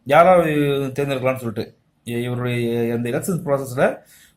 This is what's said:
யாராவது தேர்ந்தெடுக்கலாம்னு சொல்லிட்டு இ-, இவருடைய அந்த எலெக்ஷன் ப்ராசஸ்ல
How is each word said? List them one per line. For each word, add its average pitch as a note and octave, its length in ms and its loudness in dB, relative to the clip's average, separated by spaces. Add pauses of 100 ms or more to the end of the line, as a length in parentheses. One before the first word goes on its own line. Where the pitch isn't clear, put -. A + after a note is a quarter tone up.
யாராவது E3 460 6 (440)
தேர்ந்தெடுக்கலாம்னு C3 500 -2
சொல்லிட்டு A2+ 320 -8 (280)
இ-, A#2+ 180 -4
இவருடைய A#2+ 720 -2
அந்த A#2+ 160 -4
எலெக்ஷன் D#3 340 -4
ப்ராசஸ்ல C#3 540 -2 (380)